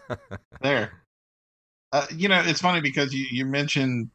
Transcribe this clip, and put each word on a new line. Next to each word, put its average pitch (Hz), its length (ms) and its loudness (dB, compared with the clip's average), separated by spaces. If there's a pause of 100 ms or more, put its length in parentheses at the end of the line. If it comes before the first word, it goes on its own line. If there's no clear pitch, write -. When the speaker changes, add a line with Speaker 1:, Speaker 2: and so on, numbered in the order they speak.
(160)
Speaker 1:
<laughs> - 460 -18
Speaker 2:
there. 127 400 0 (920)
Uh, 139 180 2
you 175 200 -2
know, 180 120 6
it's 165 200 2
funny 180 180 4
because 139 320 0
you, 135 180 -2
you 127 140 -2
mentioned 135 720 0